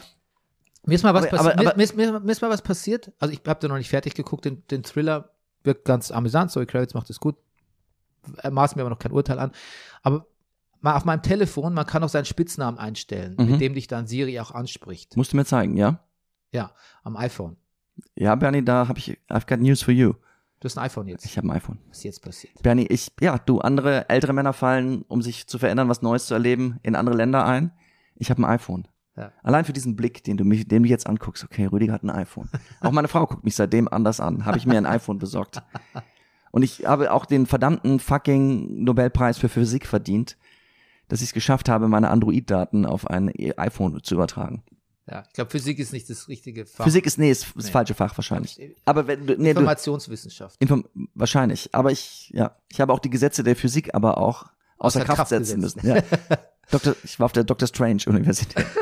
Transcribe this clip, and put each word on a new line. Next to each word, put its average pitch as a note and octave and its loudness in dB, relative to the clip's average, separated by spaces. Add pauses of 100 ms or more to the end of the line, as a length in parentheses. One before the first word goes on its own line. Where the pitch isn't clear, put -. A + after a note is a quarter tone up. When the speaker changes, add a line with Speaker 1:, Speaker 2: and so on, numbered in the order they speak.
(840)
Speaker 1:
Mir D#3 2
ist F3 2
mal G3+ 6
was F#3+ 4
Speaker 2:
Aber, F#3 0
Speaker 1:
passi-, D#3+ 4
Speaker 2:
aber, F3 4
Speaker 1:
mir, A#3 4
Speaker 2:
aber G3 0
Speaker 1:
mir G#3 4
ist, G#3+ 0
mir, A3 0
mir G3+ -2
ist A3 -4
mal A#3 0
was G#3 -2
passiert. G#3 -6
Also D3+ -2
ich C#3+ -10
hab D3+ -2
da D3+ -2
noch C#3 -4
nicht B2 -8
fertig C#3 -2
geguckt, - -8
den, C3+ -8
den C3 -6
Thriller D3+ -4 (300)
wirkt C#3 0
ganz B2+ 0
amüsant, A#2+ 0
Zoe B2+ -4
Kravitz B2+ -2
macht A2 -6
es A2 -16
gut, D3 -2 (1120)
maß C#3 2
mir C3+ -4
aber A#2+ -4
noch A#2 -6
kein - -8
Urteil C#3 0
an. C3 -4 (500)
Aber D3 -2 (540)
mal D3 0
auf D#3 -2
meinem E3 -2
Telefon, F3 0
man D3+ -2
kann D#3+ -2
auch D3+ -2
seinen D3 -2
Spitznamen G3 -6
einstellen, G#2+ -10
Speaker 2:
Mhm. A#2+ 4
Speaker 1:
mit C#3+ 4
dem C3+ 0
dich C3 -8
dann A#2 -8
Siri B2 -6
auch A2+ -12
anspricht. - -12
Speaker 2:
Musst B2+ 0
du C#3+ 2
mir C#3 4
zeigen, A2+ 0
ja? G#2 0 (480)
Speaker 1:
Ja, A2 -6 (300)
am A2 -10
iPhone. G2+ -8 (580)
Speaker 2:
Ja, G#2+ 2
Bernie, C#3 2
da B2 2
hab B2+ -4
ich, - -12 (100)
I've - -2
got B2 2
news C3 4
for B2 4
you. B2 6 (460)
Speaker 1:
Du - -8
hast - -10
ein A#2+ -6
iPhone G#2 -8
jetzt. F2 -14
Speaker 2:
Ich - -16
hab - -2
ein - -2
iPhone. - -4 (100)
Speaker 1:
Was - -20
ist - -14
jetzt - -14
passiert? - -20 (100)
Speaker 2:
Bernie, A#2+ 4
ich, - 0
ja, D3 2
du, B2 4
andere C#3 2
ältere C3 2
Männer C#3 0
fallen, C3 0
um A#2+ -2
sich A#2 -10
zu B2 -10
verändern, B2 2
was A#2+ -2
Neues A#2+ 0
zu A#2 -4
erleben, A#2+ 0
in A2+ 0
andere A#2 0
Länder B2 2
ein. C3 0 (440)
Ich - -4
hab A#2+ 0
ein A#2 2
iPhone. F#2 -2 (280)
Speaker 1:
Ja. G#2 -16 (100)
Speaker 2:
Allein D3 2
für D#3 -4
diesen B2+ -6
Blick, A#2 -4
den G2+ -4
du G2 0
mich, G#2+ 2
den A2+ 4
du A#2 6
jetzt A#2+ 0
anguckst, - -6
okay, G2+ -4
Rüdiger G#2 0
hat - -4
ein G2+ -4
iPhone. - -8 (180)
Speaker 1:
<laughs> - -20
Speaker 2:
Auch B2 0
meine D3 2
Frau E3 2
guckt - -8
mich G#2 0
seitdem A2 2
anders A2 0
an, F2+ -4
hab A2 0
ich - -4
mir A#2+ 4
ein F#2+ 0
iPhone G#2 -2
besorgt. G2 -8 (880)
Und B2+ 4
ich - 0
habe C#3 2
auch - 0
den C3 2
verdammten C3+ 2
fucking C3+ 0
Nobelpreis B2 2
für A#2+ 2
Physik A#2+ 0
verdient, G#2 -2 (720)
dass A#2 -2
ich's A#2+ -6
geschafft - 0
habe, A2+ 2
meine G#2+ 4
Android-Daten G#2 2
auf C#2 -4
ein F#2+ 0 (280)
iPhone F#2 -4
zu - -4
übertragen. F2 -4 (480)
Speaker 1:
Ja, G2 -14
ich - -20
glaub, A#2+ -8
Physik C#3+ -4
ist C#3 -8
nicht A#2 -12
das - -14
richtige A2+ -14
Fach. - -6
Speaker 2:
Physik D#3+ 4
ist, D3+ -2
nee, D3 6
ist, - -2
ist A2+ -8
Speaker 1:
Nee. G2 -10
Speaker 2:
falsche A2+ 2
Fach G2+ -2
wahrscheinlich. - -8
Speaker 1:
Ich C#3 -18
glaub, - -20
Speaker 2:
Aber D3 2
wenn C#3 -4
du, C3+ 2
nee, D#3 4
du C#3 2
Speaker 1:
Informationswissenschaft. - -4
Speaker 2:
Inform-, C3+ 4 (300)
wahrscheinlich. - 0
Aber C3+ 4
ich, - -6
ja, - -2 (120)
ich - -6
habe C3+ 4
auch C3 2
die C#3 -4
Gesetze C3 0
der A#2+ 4
Physik C3+ -2
aber G#2+ 2
auch G#2 0 (340)
außer B2 2
Speaker 1:
Außer - -
Speaker 2:
Kraft - 0
Speaker 1:
Kraft D#3 0
Speaker 2:
setzen A2 0
Speaker 1:
gesetzt. F2+ -6
Speaker 2:
müssen. A#2+ 2
Ja. E3 4 (340)
Speaker 1:
<laughs> - -14
Speaker 2:
Doktor, C#3+ 2 (100)
ich - -12
war A#2 2
auf A#2 2
der A#2 4
Doctor A#2 0
Strange A2+ 0
Universität. - 0 (160)